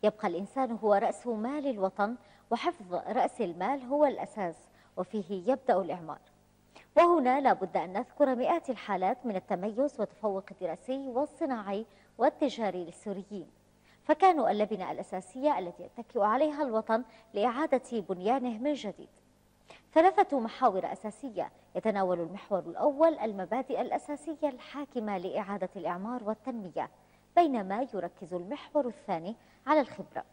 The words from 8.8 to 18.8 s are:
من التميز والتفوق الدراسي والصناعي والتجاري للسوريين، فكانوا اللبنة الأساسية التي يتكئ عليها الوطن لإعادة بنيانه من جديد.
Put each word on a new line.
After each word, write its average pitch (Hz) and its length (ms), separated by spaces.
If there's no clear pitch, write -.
من 220 100
التميز 208 640
والتفوق 196 520
الدراسي 220 560
والصناعي 233 800
والتجاري 226 680
للسوريين، 185 600
فكانوا 311 480
اللبنة 202 400
الأساسية 196 680
التي 175 240
يتكئ - 380
عليها 262 420
الوطن 226 400
لإعادة 247 680
بنيانه 220 480
من 277 160
جديد. 214 360